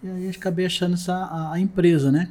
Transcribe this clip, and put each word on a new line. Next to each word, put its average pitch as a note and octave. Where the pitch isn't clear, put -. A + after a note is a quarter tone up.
E F#3
aí F#3
acabei F3+
achando F3+
essa, F3+
a, E3
a E3+
empresa, F3
né? E3